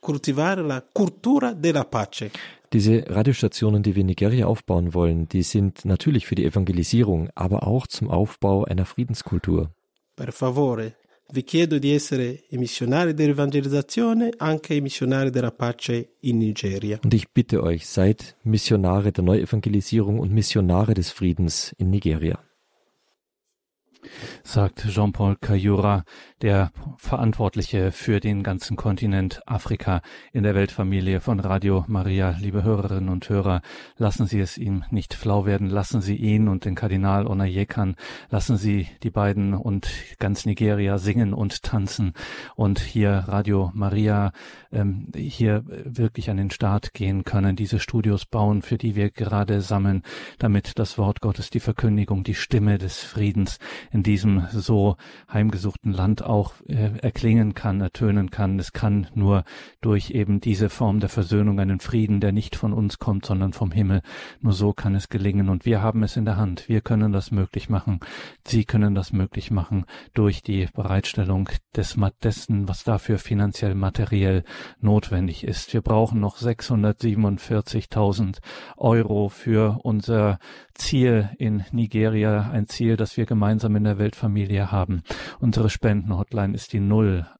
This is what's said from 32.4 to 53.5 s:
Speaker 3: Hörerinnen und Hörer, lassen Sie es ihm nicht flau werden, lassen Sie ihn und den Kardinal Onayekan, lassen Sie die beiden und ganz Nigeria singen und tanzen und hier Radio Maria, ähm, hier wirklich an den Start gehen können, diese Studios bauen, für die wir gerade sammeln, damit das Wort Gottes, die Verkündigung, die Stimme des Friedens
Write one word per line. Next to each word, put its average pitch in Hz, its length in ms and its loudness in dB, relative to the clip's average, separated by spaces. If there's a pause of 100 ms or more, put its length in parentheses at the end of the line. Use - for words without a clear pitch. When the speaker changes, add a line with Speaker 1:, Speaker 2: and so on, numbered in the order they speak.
Speaker 3:
Hörerinnen 95 460 0
und 92 200 -4
Hörer, 95 320 2 (360)
lassen 110 280 2
Sie 101 140 0
es 95 180 -2
ihm 98 320 -4
nicht 101 240 -4
flau 101 320 0
werden, 101 240 0
lassen 101 320 -2
Sie 101 140 -2
ihn 107 320 2
und 95 180 0
den 95 100 -2
Kardinal 98 520 0
Onayekan, 98 680 -2 (340)
lassen 104 280 0
Sie 101 300 0 (160)
die 117 80 -2
beiden 101 420 0
und 98 360 -2 (300)
ganz 101 260 -2
Nigeria 101 520 0
singen 101 360 0
und - 300 -4
tanzen 98 500 -2 (420)
und 101 240 0
hier 101 480 0
Radio 98 460 0
Maria, 104 580 0 (400)
ähm, 101 440 -2
hier 107 520 0
wirklich 117 600 -4
an 98 80 -2
den 98 140 -2
Start - 420 -2
gehen 98 300 -2
können, 98 320 0
diese 101 240 -2
Studios 104 460 0
bauen, 104 360 0
für - 160 -2
die 107 180 -2
wir 101 160 0
gerade 101 500 0
sammeln, 98 420 0 (360)
damit 101 400 0
das - 180 -2
Wort 104 240 0
Gottes, 104 280 -2
die 113 100 -4
Verkündigung, 104 640 0
die 104 120 -2
Stimme 104 420 2
des 92 260 -6
Friedens 98 560 -2 (320)